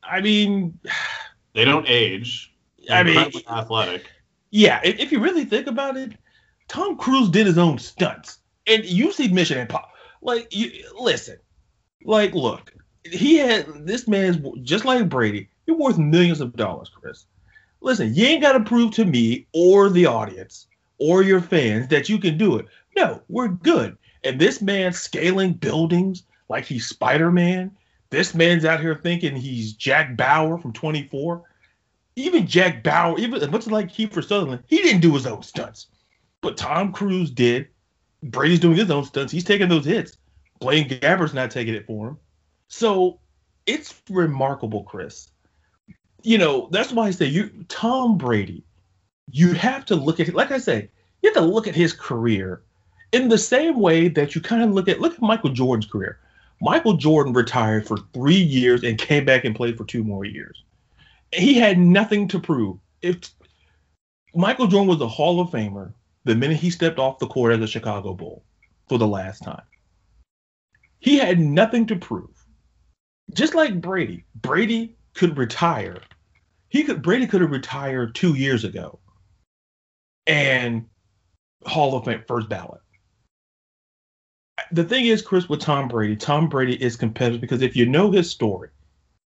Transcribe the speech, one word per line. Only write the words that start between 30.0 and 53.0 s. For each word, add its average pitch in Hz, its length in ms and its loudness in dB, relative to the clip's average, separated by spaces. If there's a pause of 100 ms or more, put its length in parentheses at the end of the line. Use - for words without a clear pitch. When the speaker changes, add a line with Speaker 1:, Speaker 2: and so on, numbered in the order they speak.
Speaker 1:
Bauer 156 420 0
from 127 140 -12
twenty-four. 156 720 -8 (720)
Even 269 320 0
Jack 165 340 2
Bauer, 165 360 0
even 233 220 -4
as 143 80 -2
much 220 180 -4
as 220 60 -6
like 208 200 -4
Kiefer 214 320 -6
Sutherland, 156 420 -4
he 320 120 2
didn't 254 240 4
do 160 120 8
his 127 120 -2
own - 180 -10
stunts. - 420 -14 (540)
But 87 160 -6
Tom 175 360 -2
Cruise 185 380 -2
did. 120 380 0 (540)
Brady's 151 380 2
doing 170 160 6
his 202 140 2
own 143 140 -2
stunts. 135 280 -6
He's 175 120 -6
taking 196 240 2
those 160 160 2
hits. 175 320 -4 (440)
Blaine 135 280 0
Gabbert's 151 460 0
not 127 160 -4
taking 117 240 -6
it 104 120 -10
for 110 220 -10
him. 156 100 -16 (500)
So 190 520 0 (460)
it's 302 440 -8
remarkable, 135 760 -2
Chris. - 460 -16 (920)
You 220 160 4
know, 143 340 2
that's 226 200 -2
why 226 140 0
I 196 40 0
say 175 160 -2
you, 160 240 -2 (180)
Tom 233 500 0
Brady, 101 460 -2 (680)
you 170 220 4
have 262 340 -2
to - 100 0
look 151 240 0
at, 156 140 -4
like 262 160 0
I 269 80 -2
said, 117 300 -4 (340)
you 427 80 4
have 427 60 2
to 165 120 4
look 214 200 0
at - 60 -6
his 165 180 2
career 107 720 -4 (500)